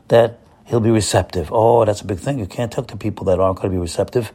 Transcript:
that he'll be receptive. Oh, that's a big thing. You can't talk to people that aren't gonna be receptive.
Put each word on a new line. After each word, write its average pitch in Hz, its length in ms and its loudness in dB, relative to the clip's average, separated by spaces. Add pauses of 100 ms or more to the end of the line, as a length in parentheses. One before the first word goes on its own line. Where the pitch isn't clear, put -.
that 117 320 4 (260)
he'll 120 140 0
be 113 100 2
receptive. 95 600 0
Oh, 117 340 4
that's 101 160 -2
a - 40 -14
big 95 120 -4
thing. 139 220 -6
You 98 80 -6
can't 120 240 -6
talk - 160 -8
to 110 100 -16
people 101 280 -8
that 90 140 2
aren't 95 180 2
gonna 104 120 -4
be 92 80 -2
receptive. 95 580 -4